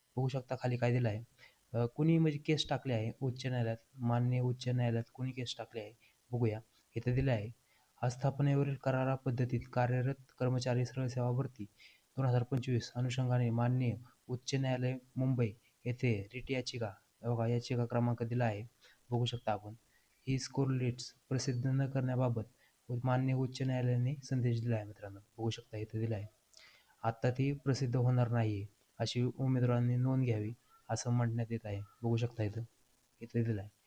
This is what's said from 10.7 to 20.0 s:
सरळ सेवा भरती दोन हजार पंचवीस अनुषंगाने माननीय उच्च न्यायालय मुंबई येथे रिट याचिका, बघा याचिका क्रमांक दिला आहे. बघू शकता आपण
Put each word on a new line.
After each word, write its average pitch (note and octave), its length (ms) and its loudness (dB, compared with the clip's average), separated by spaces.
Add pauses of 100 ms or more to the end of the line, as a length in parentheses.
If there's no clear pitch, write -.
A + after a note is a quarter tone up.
सरळ C3 220 -4
सेवा B2 240 0
भरती A#2 320 -2 (540)
दोन C3+ 80 0
हजार B2 180 4
पंचवीस B2 520 0
अनुषंगाने B2 540 2
माननीय A#2+ 460 2 (320)
उच्च B2 280 -6
न्यायालय B2+ 420 0 (180)
मुंबई B2+ 360 2 (340)
येथे B2 260 0 (220)
रिट B2+ 180 -8
याचिका, A#2+ 400 -4 (320)
बघा A#2 240 0
याचिका A#2+ 380 0
क्रमांक A#2+ 380 0
दिला A#2+ 220 0
आहे. G#2+ 180 -2 (460)
बघू A#2+ 160 2
शकता A#2 260 -2
आपण G#2 220 -4 (540)